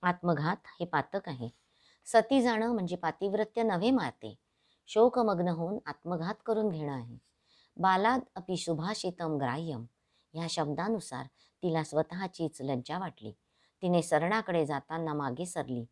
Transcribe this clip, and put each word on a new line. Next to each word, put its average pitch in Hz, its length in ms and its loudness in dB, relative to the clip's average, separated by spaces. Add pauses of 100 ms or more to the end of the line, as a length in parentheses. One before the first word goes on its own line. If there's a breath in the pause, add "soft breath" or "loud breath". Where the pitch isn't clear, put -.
आत्मघात 175 600 2
हे - 200 -8
पातक 175 440 -2
आहे. 123 200 -6 (580 soft breath)
सती 240 360 6
जाणं 233 320 2
म्हणजे 180 220 -2
पातिव्रत्य 202 680 -2
नव्हे 208 280 2
माते, 156 440 -2 (520)
शोकमग्न 220 640 4
होऊन 170 380 -2
आत्मघात 170 480 -4 (120)
करून 220 220 2
घेणं 156 240 -4
आहे. 117 260 -8 (580 soft breath)
बालाद 190 440 4 (140)
अपि 185 220 -6
शुभाषितम 170 800 -4
ग्राह्यम 139 480 -4 (480)
ह्या 165 180 -4
शब्दानुसार 156 760 -4 (360 soft breath)
तिला 160 220 0
स्वतःचीच 165 760 -4
लज्जा 135 360 -4
वाटली. 135 340 -10 (500)
तिने 175 200 4
सरणाकडे 170 640 2
जाताना 156 480 -4
मागे 143 320 -4
सरली. 127 460 -4